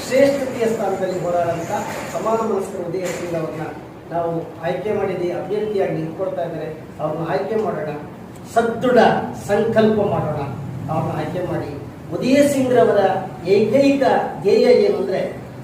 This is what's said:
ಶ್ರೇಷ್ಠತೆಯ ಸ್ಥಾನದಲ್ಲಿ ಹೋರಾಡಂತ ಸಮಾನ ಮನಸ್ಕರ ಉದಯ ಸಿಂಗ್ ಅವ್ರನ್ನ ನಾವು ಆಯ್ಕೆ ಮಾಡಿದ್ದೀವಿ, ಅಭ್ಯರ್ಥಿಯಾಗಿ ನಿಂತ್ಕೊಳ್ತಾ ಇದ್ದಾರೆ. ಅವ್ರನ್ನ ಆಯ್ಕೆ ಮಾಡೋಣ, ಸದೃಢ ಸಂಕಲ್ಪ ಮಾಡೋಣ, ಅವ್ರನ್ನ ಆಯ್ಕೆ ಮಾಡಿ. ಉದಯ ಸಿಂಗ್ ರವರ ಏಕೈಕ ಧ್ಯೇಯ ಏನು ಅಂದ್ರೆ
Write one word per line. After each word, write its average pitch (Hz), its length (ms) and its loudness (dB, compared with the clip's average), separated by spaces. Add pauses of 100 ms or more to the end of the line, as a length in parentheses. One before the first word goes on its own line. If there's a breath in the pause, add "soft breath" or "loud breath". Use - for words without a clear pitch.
ಶ್ರೇಷ್ಠತೆಯ 254 680 2
ಸ್ಥಾನದಲ್ಲಿ 190 480 -2
ಹೋರಾಡಂತ 170 520 -2 (400)
ಸಮಾನ 214 400 -2
ಮನಸ್ಕರ 190 360 -4
ಉದಯ 180 180 -4
ಸಿಂಗ್ 170 280 -6
ಅವ್ರನ್ನ 156 260 -6 (500)
ನಾವು 165 520 -4
ಆಯ್ಕೆ 185 300 -2
ಮಾಡಿದ್ದೀವಿ, 180 400 -2
ಅಭ್ಯರ್ಥಿಯಾಗಿ 196 600 -2
ನಿಂತ್ಕೊಳ್ತಾ 175 520 -4
ಇದ್ದಾರೆ. 156 420 -8 (140)
ಅವ್ರನ್ನ 156 280 -4
ಆಯ್ಕೆ 196 280 -2
ಮಾಡೋಣ, 160 340 -2 (640)
ಸದೃಢ 226 440 2 (480)
ಸಂಕಲ್ಪ 214 540 2
ಮಾಡೋಣ, 156 400 -2 (500)
ಅವ್ರನ್ನ 160 260 -2
ಆಯ್ಕೆ 160 360 -4
ಮಾಡಿ. - 360 -6 (260)
ಉದಯ 277 340 6
ಸಿಂಗ್ 254 240 2
ರವರ 208 280 6 (480)
ಏಕೈಕ 262 540 6 (400)
ಧ್ಯೇಯ 220 420 6
ಏನು 180 140 2
ಅಂದ್ರೆ 185 380 -2 (280)